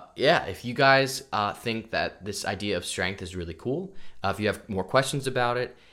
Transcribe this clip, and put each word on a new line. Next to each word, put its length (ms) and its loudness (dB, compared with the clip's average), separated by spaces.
yeah, 300 4
if 200 -8
you 80 -4
guys, 500 4
uh, 200 2
think 380 -6
that 340 -2
this 200 -6
idea 320 -2
of 80 -4
strength 360 -2
is 140 -10
really 180 -6
cool, 400 -4
uh, 60 0
if 100 -2
you 80 2
have 220 -2
more 140 -2
questions 440 2
about 300 0
it, 180 -4